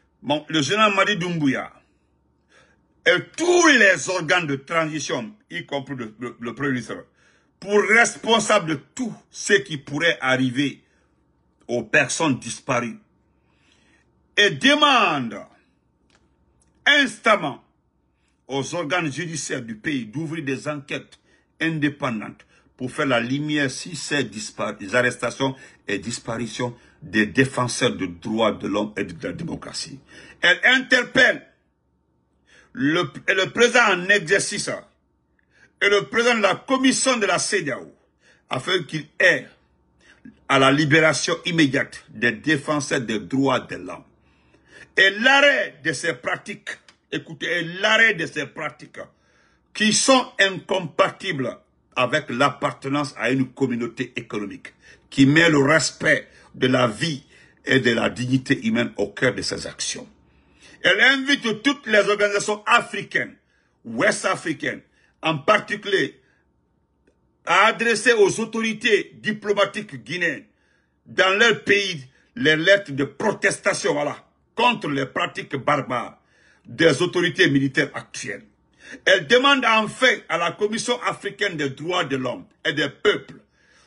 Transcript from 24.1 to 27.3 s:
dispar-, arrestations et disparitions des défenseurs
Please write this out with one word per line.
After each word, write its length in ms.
dispar-, 520
arrestations 640
et 100
disparitions 760
des 240
défenseurs 720